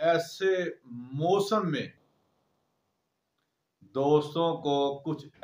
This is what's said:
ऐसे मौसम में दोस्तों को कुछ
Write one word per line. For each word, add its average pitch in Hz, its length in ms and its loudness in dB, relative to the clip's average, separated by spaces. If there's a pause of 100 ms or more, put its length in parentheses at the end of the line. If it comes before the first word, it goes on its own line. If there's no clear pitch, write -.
ऐसे 175 760 0 (340)
मौसम 196 520 2
में 135 260 -4 (2000)
दोस्तों 147 600 2
को 143 480 0
कुछ 156 220 -6 (160)